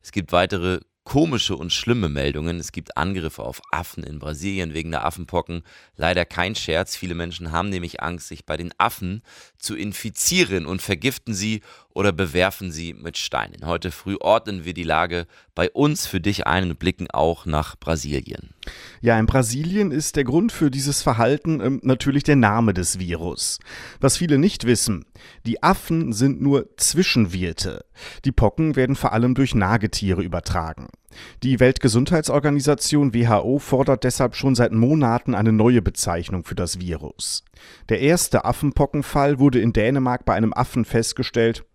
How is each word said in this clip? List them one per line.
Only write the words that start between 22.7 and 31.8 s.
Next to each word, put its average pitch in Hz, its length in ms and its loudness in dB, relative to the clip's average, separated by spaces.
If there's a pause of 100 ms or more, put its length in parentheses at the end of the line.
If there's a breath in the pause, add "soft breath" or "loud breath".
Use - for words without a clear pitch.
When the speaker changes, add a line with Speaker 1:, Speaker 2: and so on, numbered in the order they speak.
Speaker 2:
des 90 240 -2
Virus. 85 640 -6 (400 loud breath)
Was 131 180 4
viele 151 180 2
nicht 151 300 2
wissen, 107 400 0 (400 loud breath)
die 117 160 -4
Affen 165 500 0
sind 123 300 2
nur 139 340 0
Zwischenwirte. 90 1080 0 (400 loud breath)
Die 131 60 0
Pocken 147 440 2
werden 131 180 2
vor - 200 -2
allem 123 200 4
durch 131 200 2
Nagetiere 101 680 0
übertragen. 82 680 -6 (540 loud breath)
Die 123 180 2
Weltgesundheitsorganisation 143 1500 2